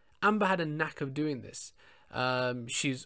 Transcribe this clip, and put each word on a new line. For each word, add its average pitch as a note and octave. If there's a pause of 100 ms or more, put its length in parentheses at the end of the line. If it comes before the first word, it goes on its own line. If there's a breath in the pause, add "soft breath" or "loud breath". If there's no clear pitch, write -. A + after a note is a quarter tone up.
(240 soft breath)
Amber G#3
had F3
a D#3+
knack D3+
of C3+
doing D3
this. - (380 loud breath)
Um, B2+
she's C3